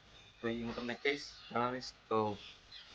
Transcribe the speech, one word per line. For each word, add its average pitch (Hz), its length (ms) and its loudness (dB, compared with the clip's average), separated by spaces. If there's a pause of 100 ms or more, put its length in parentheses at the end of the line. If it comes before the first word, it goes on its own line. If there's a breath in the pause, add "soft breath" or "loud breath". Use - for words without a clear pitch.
(360)
તો - 100 -8
ઈ 117 180 0
હું 117 100 -2
તમને 120 220 -2
કહીશ, 143 320 0 (140)
જણાવીશ. 123 500 0 (100)
તો 110 160 4 (760)